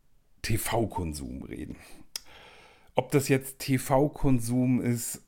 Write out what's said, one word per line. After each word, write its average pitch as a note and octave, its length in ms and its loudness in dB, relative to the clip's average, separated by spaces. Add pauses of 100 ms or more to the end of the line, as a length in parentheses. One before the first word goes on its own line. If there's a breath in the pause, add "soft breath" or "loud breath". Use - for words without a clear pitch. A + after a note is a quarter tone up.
(420)
T-V-Konsum D#2+ 1000 -4
reden. - 340 -12 (1160 loud breath)
Ob - 160 0
das C#3+ 180 4
jetzt C3+ 300 2
T-V-Konsum B2+ 1200 2
ist, A#2 480 -2